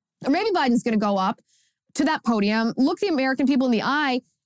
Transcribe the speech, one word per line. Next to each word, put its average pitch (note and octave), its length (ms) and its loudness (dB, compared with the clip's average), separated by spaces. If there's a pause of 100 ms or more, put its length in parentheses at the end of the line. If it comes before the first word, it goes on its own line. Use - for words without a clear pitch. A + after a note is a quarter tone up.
(260)
Or C4 60 0
maybe G4+ 200 0
Biden's C4 320 0
gonna A3 140 0
go G3+ 200 0
up F#3+ 240 -2 (540)
to A3 100 2
that D#4 180 -2
podium, A3 540 0
look D#4+ 220 0
the G4+ 80 -2
American C4 400 0
people C4+ 180 2
in B3 60 2
the A3 120 0
eye, C4+ 380 0 (240)